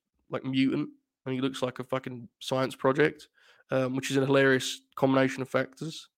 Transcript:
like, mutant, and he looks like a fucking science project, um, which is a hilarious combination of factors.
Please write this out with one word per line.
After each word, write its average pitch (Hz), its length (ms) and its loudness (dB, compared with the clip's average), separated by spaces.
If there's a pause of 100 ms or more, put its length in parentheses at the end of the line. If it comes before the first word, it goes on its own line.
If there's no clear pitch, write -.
(300)
like, - 140 -6
mutant, 135 460 0 (360)
and 131 80 -6
he 127 60 -4
looks 135 220 -4
like 127 180 -4
a 127 40 -8
fucking 127 440 -8 (120)
science 131 360 -2
project, 135 540 0 (420)
um, 131 240 0
which 131 160 -4
is 135 60 0
a 135 80 2
hilarious 135 560 4 (140)
combination 131 460 2
of 127 60 -8
factors. - 720 -6